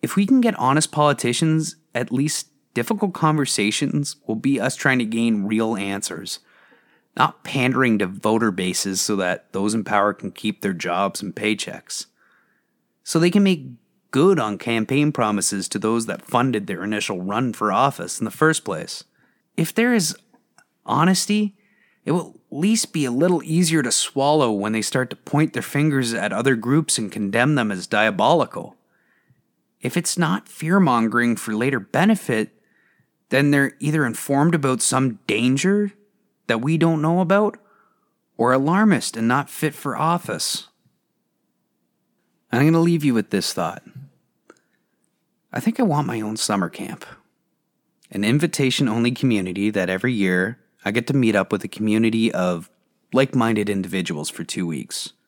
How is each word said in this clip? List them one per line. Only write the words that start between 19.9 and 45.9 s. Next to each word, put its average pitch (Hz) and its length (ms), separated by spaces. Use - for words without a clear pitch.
is 185 240
honesty, 185 680
it - 80
will - 280
at 131 60
least 208 360
be 151 120
a 127 60
little 160 340
easier 160 380
to 120 100
swallow 139 580
when 104 220
they 110 100
start 127 280
to - 60
point - 360
their 113 100
fingers 135 520
at 98 180
other 120 240
groups 131 400
and 107 160
condemn 113 420
them 117 160
as 92 160
diabolical. 110 920
If 123 160
it's 170 200
not 175 320
fear-mongering 120 880
for 107 180
later 123 260
benefit, 135 720
then 143 200
they're 139 300
either 151 240
informed 139 500
about 135 280
some 131 440
danger 143 640
that 113 120
we 151 160
don't 160 240
know 165 200
about, 196 360
or 123 160
alarmist 160 640
and 113 100
not 131 220
fit 151 260
for 135 220
office. 156 720
I'm 123 140
gonna 165 160
leave 165 240
you 131 100
with 110 160
this 98 240
thought. 87 280
I - 80
think 226 200
I 254 40
want 151 220